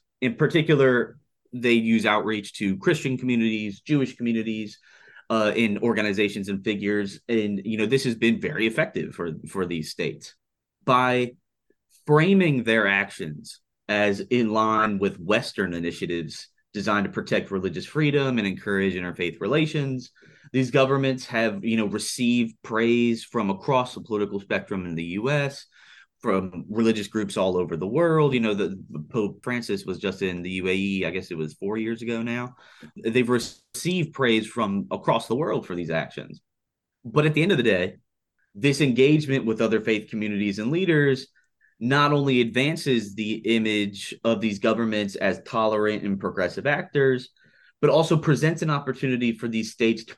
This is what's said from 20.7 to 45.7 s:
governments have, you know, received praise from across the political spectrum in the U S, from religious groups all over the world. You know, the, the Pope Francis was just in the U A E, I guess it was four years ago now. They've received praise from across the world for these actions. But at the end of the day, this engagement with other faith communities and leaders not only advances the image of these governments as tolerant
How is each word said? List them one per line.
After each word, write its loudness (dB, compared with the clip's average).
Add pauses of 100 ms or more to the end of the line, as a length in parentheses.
governments 2
have, -2
you 0
know, 0
received 0
praise 2
from -2
across 0
the -12
political -2
spectrum -4
in -6
the -6
U -4
S, -4 (540)
from -2
religious 0
groups -4
all 0
over -2
the -4
world. 2
You 2
know, 2
the, -4 (100)
the -10
Pope -4
Francis -4
was -6
just -4
in -4
the -8
U -4
A 2
E, -2
I -2
guess -8
it -6
was -6
four -6
years -4
ago -6
now. -6 (420)
They've 2
received -2
praise 2
from -2
across 0
the 0
world -2
for -8
these -6
actions. -6 (640)
But 2
at 2
the 2
end 2
of 4
the 0
day, 2 (580)
this 0
engagement 4
with 0
other 2
faith -2
communities -2
and -2
leaders 2 (560)
not 4
only 4
advances 0
the -4
image 0
of 0
these -2
governments 0
as -2
tolerant 0